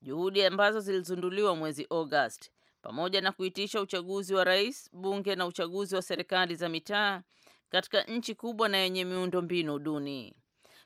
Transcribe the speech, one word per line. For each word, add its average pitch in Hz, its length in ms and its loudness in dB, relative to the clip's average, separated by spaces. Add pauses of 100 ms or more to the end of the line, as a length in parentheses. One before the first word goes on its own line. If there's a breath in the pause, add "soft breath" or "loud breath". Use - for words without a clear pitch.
juhudi 185 440 0
ambazo 202 340 4
zilizunduliwa 185 760 0
mwezi 156 340 -4
August, 143 600 0 (300)
pamoja 180 400 -2
na 190 100 0
kuitisha 190 500 -2
uchaguzi 190 520 -4
wa 185 100 6
rais, 196 500 2
bunge 196 420 -2
na 185 100 0
uchaguzi 180 500 -2
wa 185 60 0
serikali 180 540 0
za 170 140 -2
mitaa 196 520 -2 (480 soft breath)
katika 185 340 2
nchi 226 320 -6
kubwa 226 340 0
na 196 80 2
yenye 185 280 2
miundombinu 175 760 0
duni. 143 540 -6 (520 soft breath)